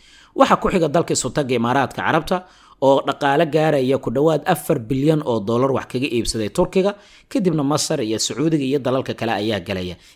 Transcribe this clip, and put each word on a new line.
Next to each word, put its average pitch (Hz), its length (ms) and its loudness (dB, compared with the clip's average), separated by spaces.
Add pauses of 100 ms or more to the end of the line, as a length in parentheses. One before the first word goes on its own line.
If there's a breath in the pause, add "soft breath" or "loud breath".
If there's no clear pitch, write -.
(360 soft breath)
Waxaa - 240 4
ku 202 80 -2
xiga 165 200 2
dalka 165 260 0
Isu 131 160 -2
Tagga 131 260 -2
Imaaraadka 120 460 0
Carabta 160 420 0 (380 soft breath)
oo 139 240 6
dhaqaale 139 420 2
gaaraya 139 500 2
ku - 140 -4
dhowaad 147 340 2
afar 175 320 0
bilyan 139 460 0
oo 113 160 0
dollar 120 320 0
wax 110 160 -2
kaga 127 180 -4
iibsaday 110 460 -2
Turkiga, 185 420 0 (340 soft breath)
kadibna 175 360 0
Masar 147 400 -2
iyo 107 140 -2
Sacuudiga 147 460 -2
iyo 135 140 0
dalalka 127 360 -2
kale 113 180 -4
ayaa 104 280 -2
galaya. 92 360 -6 (200 soft breath)